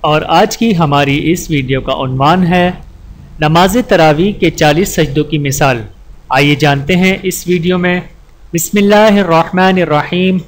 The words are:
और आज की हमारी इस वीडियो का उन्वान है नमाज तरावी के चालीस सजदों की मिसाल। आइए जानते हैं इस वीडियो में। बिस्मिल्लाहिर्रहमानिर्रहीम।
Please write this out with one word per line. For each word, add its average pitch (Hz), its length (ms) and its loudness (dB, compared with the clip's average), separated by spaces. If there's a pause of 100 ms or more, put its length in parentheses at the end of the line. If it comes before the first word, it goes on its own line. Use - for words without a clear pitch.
और 151 200 0
आज 190 300 0
की - 180 0
हमारी 143 420 0 (140)
इस 175 220 -4
वीडियो 131 300 -2
का 135 140 -4
उन्वान 139 500 0
है 180 220 2 (760)
नमाज 175 340 2 (100)
तरावी 165 500 2
के - 160 0
चालीस 160 440 0
सजदों 147 280 0
की 151 160 -4
मिसाल। 135 440 -2 (500)
आइए 139 240 2
जानते 143 380 0
हैं 185 160 2 (120)
इस 185 240 -6
वीडियो 180 300 0
में। 180 320 -2 (440)
बिस्मिल्लाहिर्रहमानिर्रहीम। 185 1900 2